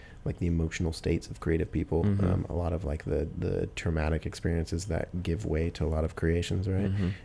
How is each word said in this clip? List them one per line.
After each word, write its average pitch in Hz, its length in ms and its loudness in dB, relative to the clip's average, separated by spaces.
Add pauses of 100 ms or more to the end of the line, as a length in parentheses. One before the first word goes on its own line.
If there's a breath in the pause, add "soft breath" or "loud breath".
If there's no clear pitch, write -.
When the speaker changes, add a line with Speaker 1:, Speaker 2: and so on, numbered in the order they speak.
(260 loud breath)
Speaker 1:
like, - 140 -4
the 87 80 0
emotional 82 440 2
states 82 360 0
of - 120 -10
creative 82 320 2
people, 92 320 2
Speaker 2:
Mm-hmm. 98 220 4
Speaker 1:
um, 90 240 2
a - 40 -4
lot 85 200 0
of, 85 100 -2
like, 73 220 -4
the, 76 220 2 (100)
the - 380 0
traumatic 80 500 0
experiences 82 600 -2
that 87 380 -2
give 90 220 -2
way 80 240 0
to - 160 -2
a - 20 2
lot 78 160 2
of 80 140 -4
creations, 85 500 2
right? 95 240 2
Speaker 2:
Mm-hmm. 98 160 2 (180 loud breath)